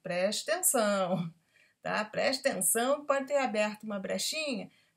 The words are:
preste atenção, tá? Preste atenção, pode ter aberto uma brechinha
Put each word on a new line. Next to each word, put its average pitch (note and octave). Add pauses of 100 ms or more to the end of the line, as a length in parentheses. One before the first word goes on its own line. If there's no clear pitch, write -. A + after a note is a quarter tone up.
preste F#3
atenção, G3 (500)
tá? F#3+
Preste C4
atenção, A#3+
pode C4+
ter C#4+
aberto G#3+
uma G#3
brechinha G3+ (260)